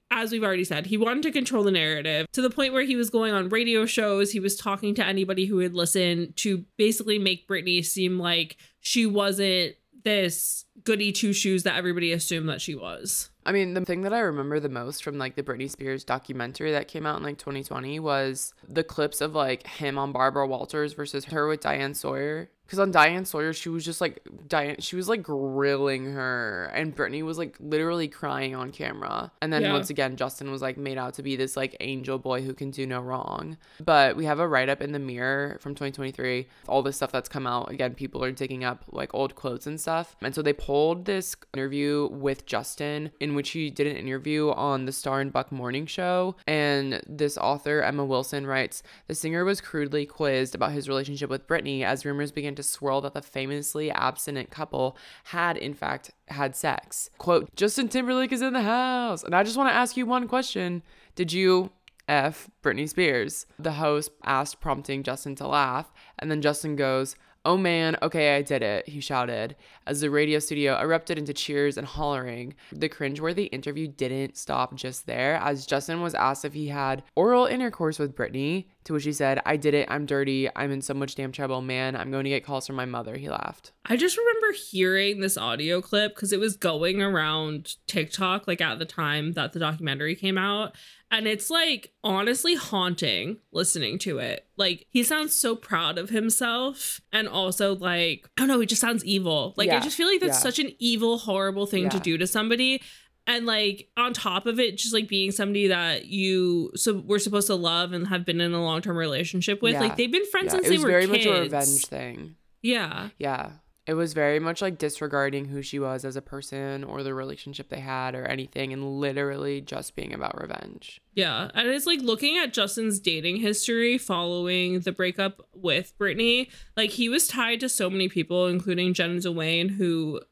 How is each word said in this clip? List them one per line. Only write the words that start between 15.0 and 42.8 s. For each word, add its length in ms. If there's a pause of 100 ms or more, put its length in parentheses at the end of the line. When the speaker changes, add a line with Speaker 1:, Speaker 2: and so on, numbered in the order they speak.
Speaker 2:
from, 140
like, 180
the 80
Britney 260
Spears 340
documentary 680
that 160
came 180
out 120
in, 60
like, 140
twenty 260
twenty 360
was 540 (140)
the 160
clips 380
of, 120
like, 320
him 320
on 140
Barbara 360
Walters 460
versus 320
her 220
with 140
Diane 320
Sawyer. 560 (180)
'Cause 100
on 140
Diane 340
Sawyer, 260
she 160
was 160
just, 160
like, 220 (260)
Diane, 320
she 160
was, 140
like, 140
grilling 840
her, 720
and 200
Britney 280
was, 160
like, 200
literally 480
crying 460
on 180
camera. 600 (100)
And 100
then 120
Speaker 1:
Yeah. 100
Speaker 2:
once 160
again, 260
Justin 360
was, 100
like, 160
made 220
out 160
to 80
be 120
this, 220
like, 220
angel 400
boy 240
who 100
can 160
do 160
no 160
wrong. 560 (260)
But 320
we 100
have 120
a 100
write-up 360
in 80
The 80
Mirror 640
from 120
twenty 200
twenty-three, 520 (220)
all 160
this 140
stuff 140
that's 160
come 200
out. 240
Again, 240
people 280
are 80
digging 320
up, 280
like, 240
old 180
quotes 320
and 160
stuff. 400
And 140
so 80
they 100
pulled 520
this 300 (200)
interview 560
with 340
Justin 640 (100)